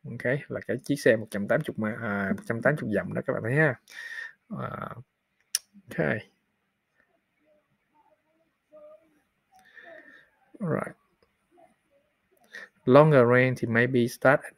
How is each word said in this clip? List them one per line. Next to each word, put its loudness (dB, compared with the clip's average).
Ok, -6
là -8
cái -4
chiếc -2
xe 6
một -8
trăm -6
tám 2
mươi -8
mà, -4
à, -4
một -14
trăm -4
tám 2
mươi -6
dặm -2
đó -4
các -4
bạn -4
thấy -2
ha. 2
À, -10
ok. -2
Right. -4
Longer 8
range 4
thì -4
maybe 2
start 2
at -16